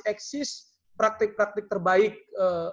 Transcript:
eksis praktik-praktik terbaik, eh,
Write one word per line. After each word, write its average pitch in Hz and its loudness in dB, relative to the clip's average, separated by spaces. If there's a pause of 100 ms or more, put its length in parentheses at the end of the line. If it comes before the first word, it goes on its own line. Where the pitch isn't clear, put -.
eksis - -8 (240)
praktik-praktik 214 0
terbaik, 190 2
eh, 180 -2